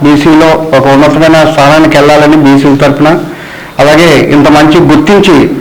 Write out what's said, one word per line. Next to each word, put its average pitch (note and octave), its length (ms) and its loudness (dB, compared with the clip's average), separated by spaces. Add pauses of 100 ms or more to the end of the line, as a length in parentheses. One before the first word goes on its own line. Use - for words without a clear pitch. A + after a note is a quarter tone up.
బీసీలో D#3 460 2 (280)
ఒక C3+ 80 0 (100)
ఉన్నతమైన D#3 420 0 (140)
స్థానానికి D#3 480 0
వెళ్ళాలని D3+ 460 2
బీసీల C#3 380 2
తరపున, D3 260 0 (720)
అలాగే D#3 280 0 (260)
ఇంత D3 120 2 (100)
మంచి D#3 200 2 (140)
గుర్తించి F#3 460 0 (240)